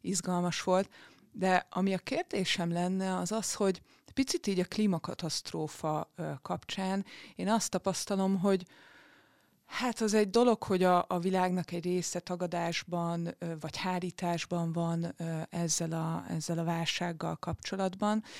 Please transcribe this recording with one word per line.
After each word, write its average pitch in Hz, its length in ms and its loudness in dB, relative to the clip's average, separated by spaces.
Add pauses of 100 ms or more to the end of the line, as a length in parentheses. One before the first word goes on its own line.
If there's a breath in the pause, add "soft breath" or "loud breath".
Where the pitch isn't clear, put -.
izgalmas 180 640 0
volt. 185 280 2 (420 loud breath)
De 185 380 4
ami 190 240 2
a 185 40 -2
kérdésem 185 720 -2
lenne, 185 440 0
az 180 160 -2
az, 220 220 -2
hogy 196 280 0 (320 soft breath)
picit - 320 0
így 190 140 2
a 175 40 2
klímakatasztrófa, 160 1500 -2
ö, 160 160 -6 (120)
kapcsán 190 640 -4 (300 loud breath)
én 180 140 -4
azt 220 220 0
tapasztalom, 190 680 0
hogy 185 280 2 (1000 loud breath)
hát - 340 -2
az 214 140 2
egy 208 160 6
dolog, 233 320 6
hogy 185 200 2
a, 180 260 6
a 180 100 0
világnak 185 540 2
egy 170 120 -4
része 180 360 -2
tagadásban, 170 1200 -2
ö, 170 220 -6
vagy 151 160 -8
hárításban 175 960 -2
van, 170 440 -2
ö, 165 240 -4 (100)
ezzel 170 420 -2
a, 165 360 -4
ezzel 165 300 -2
a 170 60 -2
válsággal 165 720 -2
kapcsolatban, 190 840 -2 (180 loud breath)